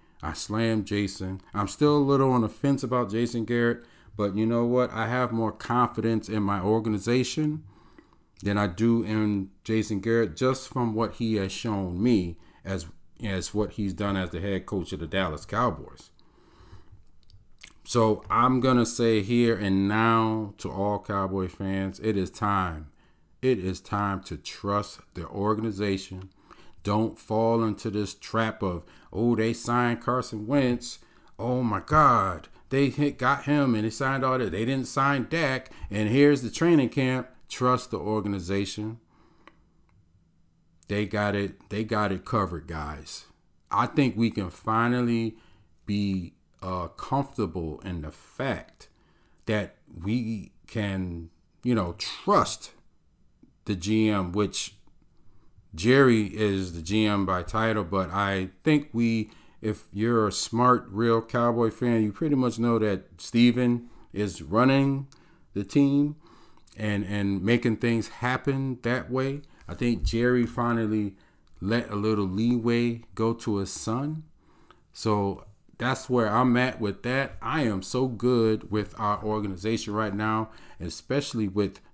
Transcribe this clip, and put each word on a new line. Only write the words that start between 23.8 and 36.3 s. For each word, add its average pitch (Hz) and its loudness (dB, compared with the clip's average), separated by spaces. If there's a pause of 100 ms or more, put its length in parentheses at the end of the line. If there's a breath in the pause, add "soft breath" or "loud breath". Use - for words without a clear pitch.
time 101 -2
to - -10
trust - -4 (140)
the 82 -10
organization. 101 -4 (520 soft breath)
Don't 110 0
fall 113 2
into 107 -4
this 101 -4
trap 110 -4
of, 90 -4 (280 soft breath)
"Oh, 120 2
they 110 2
signed 120 0
Carson 117 -4
Wentz. 127 0 (400 soft breath)
Oh 123 -2
my 107 0
God, 117 4 (220 soft breath)
they 139 2
hit, 147 -2
got 131 0
him 143 2
and 104 0
they 113 -2
signed 135 -2
all 131 2
that. 110 -2
They 98 -2
didn't 131 -2
sign 139 0
Dak. 139 -2 (220 loud breath)
And 107 0
here's 139 6